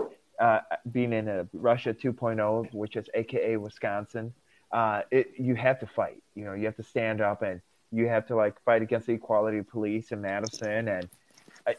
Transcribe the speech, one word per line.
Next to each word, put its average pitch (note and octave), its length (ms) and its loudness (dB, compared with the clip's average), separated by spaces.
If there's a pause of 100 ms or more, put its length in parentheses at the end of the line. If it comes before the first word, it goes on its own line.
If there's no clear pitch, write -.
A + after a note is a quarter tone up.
(400)
uh, A2+ 200 6 (300)
being A#2+ 220 0
in A2 160 0
a F#2+ 240 -2
Russia A#2+ 420 2
two A#2+ 200 -2
point A2+ 260 -2
oh, A2 320 0
which G#2+ 240 -8
is G#2+ 180 -6
A A2+ 120 0
K A2+ 280 -2
A A2 60 0
Wisconsin, G#2 720 -6 (380)
uh, G#2+ 300 2 (100)
it, C3 260 4
you B2+ 180 0
have B2+ 260 2
to G#2+ 60 -8
fight. - 360 -4 (120)
You G#2 100 -10
know, G2 80 -10
you G#2 120 -4
have A2 120 -4
to A2 60 -12
stand A2 360 -2
up, G#2 220 0
and F#2+ 180 -4 (320)
you A#2 160 2
have A2+ 200 2
to, A#2+ 100 -2
like, G#2 260 2
fight A2+ 180 6
against A2+ 260 -2
the A#2+ 60 2
equality G#2+ 500 0
police G#2+ 500 -4
in G#2 80 -6
Madison, G#2+ 640 -4
and, F2+ 220 -4 (580)
uh, A#2+ 120 2